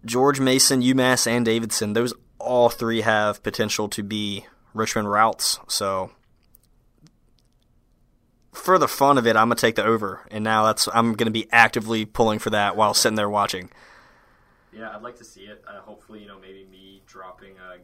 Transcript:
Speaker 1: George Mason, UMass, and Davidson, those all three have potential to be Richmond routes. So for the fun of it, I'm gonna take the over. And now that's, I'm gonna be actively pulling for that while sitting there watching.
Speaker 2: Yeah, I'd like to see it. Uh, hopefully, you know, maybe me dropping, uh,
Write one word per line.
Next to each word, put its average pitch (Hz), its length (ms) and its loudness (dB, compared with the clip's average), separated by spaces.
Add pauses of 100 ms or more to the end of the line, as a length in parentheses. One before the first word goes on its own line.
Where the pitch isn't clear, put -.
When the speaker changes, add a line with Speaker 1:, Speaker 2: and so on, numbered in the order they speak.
Speaker 1:
George 131 360 0
Mason, 131 420 2
UMass, 127 460 2
and 120 160 0
Davidson, 113 480 -2
those 117 200 -2 (260)
all 123 300 2
three 113 340 -2
have 107 420 0
potential 107 440 -4
to 104 140 -8
be 101 440 -8 (280)
Richmond 107 340 -4
routes. 104 600 0
So 95 420 -4 (2500)
for 185 260 2
the 143 100 2
fun 139 280 2
of 117 120 0
it, 110 80 4
I'm 110 120 6
gonna 120 60 2
take 117 220 0
the 104 80 -2
over. 107 460 -2
And 107 120 -8
now 110 240 2
that's, 110 260 0
I'm 117 220 2
gonna 113 160 -2
be 110 220 -4
actively 113 520 4
pulling 107 360 0
for 110 100 -4
that 101 260 0
while 104 180 2
sitting 110 200 2
there 104 160 -2
watching. 98 400 -2 (1000)
Speaker 2:
Yeah, 110 220 -18
I'd 107 80 -18
like 120 160 -18
to 120 60 -20
see - 180 -20
it. 104 260 -20
Uh, 101 140 -20
hopefully, 107 380 -20
you 101 60 -20
know, 98 140 -20
maybe 95 300 -20
me 95 360 -20
dropping, 95 520 -20
uh, 92 260 -20